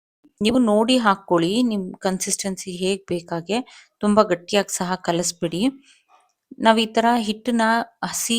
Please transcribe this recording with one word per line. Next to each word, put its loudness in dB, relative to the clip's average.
ನೀವು 2
ನೋಡಿ 4
ಹಾಕ್ಕೊಳ್ಳಿ, 2
ನಿಮ್ -2
ಕನ್ಸಿಸ್ಟೆನ್ಸಿ -4
ಹೇಗ್ -2
ಬೇಕಾಗೆ, -4
ತುಂಬ 4
ಗಟ್ಟಿಯಾಗಿ -2
ಸಹ -4
ಕಲಸ್ಬಿಡಿ. -4
ನಾವ್ 2
ಈ 0
ತರ 2
ಹಿಟ್ಟನ್ನ, -2
ಹಸಿ -4